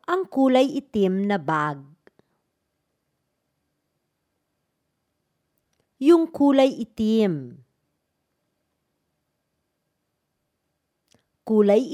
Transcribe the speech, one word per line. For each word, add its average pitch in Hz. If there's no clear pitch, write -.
ang 359
kulay 262
itim 196
na 202
bag. 151
Yung 320
kulay 277
itim. 180
Kulay 208